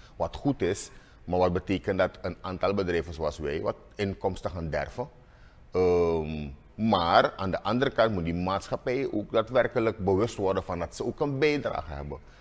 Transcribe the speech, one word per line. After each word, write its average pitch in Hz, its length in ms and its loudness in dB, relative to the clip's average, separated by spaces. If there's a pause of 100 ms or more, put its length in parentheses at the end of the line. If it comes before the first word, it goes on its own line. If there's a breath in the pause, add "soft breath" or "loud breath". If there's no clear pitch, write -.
(160 loud breath)
Wat 82 200 -4
goed 139 260 -2
is, 92 280 -2 (340 loud breath)
maar 90 140 0
wat 92 140 4
betekent 92 460 -2
dat 92 240 0
een 90 180 -6
aantal 92 340 0
bedrijven 85 400 0
zoals 78 240 -4
wij 76 220 -4
wat 110 160 -4 (180)
inkomsten 98 560 -4
gaan 85 200 -6
derven. 76 380 -4 (600 loud breath)
Ehm, 82 800 2 (260)
maar 104 600 4
aan 95 140 -4
de 82 120 -2
andere 123 280 0
kant 113 220 2
moet 87 120 -2
die 85 100 -2
maatschappij 117 800 -2
ook 107 200 -6
daadwerkelijk 113 720 2
bewust 98 320 2
worden 95 260 0
van 87 160 -6
dat 85 180 -6
ze - 100 -4
ook - 140 -4
een 143 180 -2
bijdrage 147 540 0
hebben 69 260 -8 (220 loud breath)